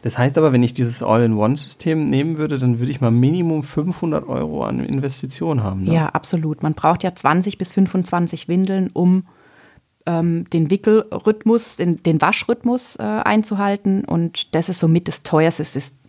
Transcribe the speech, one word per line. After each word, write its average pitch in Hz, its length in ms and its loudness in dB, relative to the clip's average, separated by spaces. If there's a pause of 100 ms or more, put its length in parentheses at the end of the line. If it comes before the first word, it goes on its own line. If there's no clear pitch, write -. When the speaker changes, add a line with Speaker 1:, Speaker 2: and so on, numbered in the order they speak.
Speaker 1:
Das - 160 -6
heißt 139 220 2
aber, 156 140 4
wenn 123 100 4
ich 120 100 0
dieses 117 300 -2
All-in-One-System 120 1000 0
nehmen 151 320 0
würde, 151 200 -2
dann 123 220 2
würde 135 120 -2
ich 131 80 -8
mal 113 120 2
Minimum 156 500 2
fünfhundert 165 680 -4
Euro 156 360 -4
an - 200 -4
Investitionen 139 800 -4
haben, 95 220 -4
ne? 165 100 2
Speaker 2:
Ja, 160 160 2
absolut. 156 540 -4
Man 156 100 0
braucht 156 300 2
ja 180 100 -2
zwanzig 180 460 0
bis 185 140 -8
fünfundzwanzig 175 720 0
Windeln, 185 460 0
um, 180 320 2 (800)
ähm, 170 440 -2
den 160 200 2
Wickelrhythmus, 214 1040 2
den, 175 240 0
den 160 180 2
Waschrhythmus, 233 760 0
äh, - 60 -8
einzuhalten. 202 1000 0
Und 170 520 -4
das 170 120 0
ist 185 120 -4
somit 170 280 2
das - 140 -8
teuerste, 160 420 0
das - 300 -8 (160)